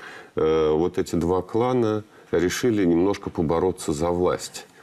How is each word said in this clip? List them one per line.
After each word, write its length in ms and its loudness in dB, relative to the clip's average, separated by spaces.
э, 340 2
вот 280 0
эти 180 -4
два 240 0
клана 640 0
решили 540 2
немножко 460 2
побороться 640 0
за 160 0
власть, 560 -2